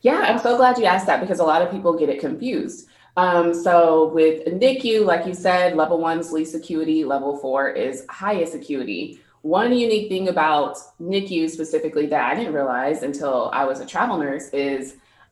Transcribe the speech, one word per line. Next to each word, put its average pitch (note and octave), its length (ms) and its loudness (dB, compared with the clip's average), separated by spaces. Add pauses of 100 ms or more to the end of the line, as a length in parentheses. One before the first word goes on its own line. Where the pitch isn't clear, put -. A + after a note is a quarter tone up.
Yeah, B3+ 200 2
I'm A#3 180 0
so A#3+ 180 0
glad B3 220 4
you A3+ 60 0
asked F#3+ 220 2
that - 140 2
because F3 200 -2
a E3 40 4
lot D#3+ 160 2
of F3+ 100 0
people F3 220 0
get D#3 160 0
it - 120 -2
confused. D#3+ 680 -6 (300)
Um, F3 360 4
so E3+ 640 6
with D#3+ 320 4
nicu, A3 580 2
like E3+ 220 2
you F3+ 80 -6
said, F3+ 420 2
level D#3+ 220 2
one's E3 340 -2
least D#3 220 -4
acuity, D#3+ 500 -2
level C#3 320 -2
four C3+ 320 -2
is B2+ 400 -6
highest F3+ 460 -4
acuity. A#2+ 680 -8 (220)
One G3+ 340 2
unique G#3+ 320 0
thing F#3+ 200 -2
about D#3 480 0 (240)
nicu F3+ 480 -2
specifically D#3 580 -2
that C3 240 0
I D#3 60 -2
didn't G3+ 180 -4
realize C#3 480 -2
until C3+ 500 -2
I C#3 120 0
was C3 160 -4
a - 60 -12
travel G3 320 -2
nurse C#3+ 320 -6
is C#3 460 -4 (360)